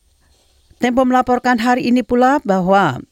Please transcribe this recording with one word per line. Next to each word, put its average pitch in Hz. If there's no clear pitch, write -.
Tempo 254
melaporkan 254
hari 247
ini 240
pula 254
bahwa 190